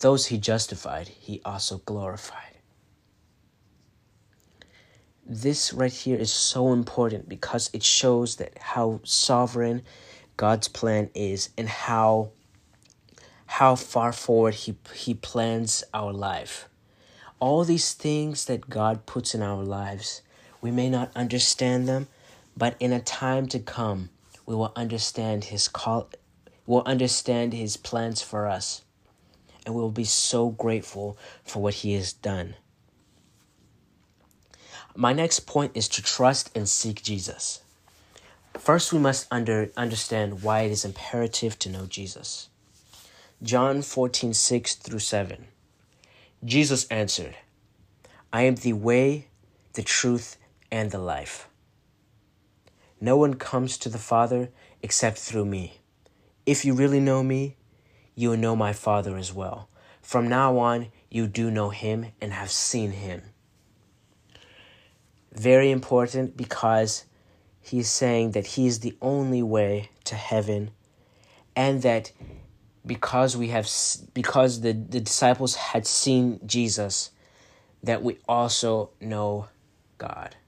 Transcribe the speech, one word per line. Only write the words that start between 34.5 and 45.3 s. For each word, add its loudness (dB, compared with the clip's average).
My 2
next 0
point -2
is -2
to -4
trust 2
and -2
seek -2
Jesus. -8
First, 4
we 4
must 2
under-, 0
understand -4
why 2
it 0
is -2
imperative -4
to -6
know -10
Jesus. -12
John 2
fourteen 0
six 0
through -10
seven. -4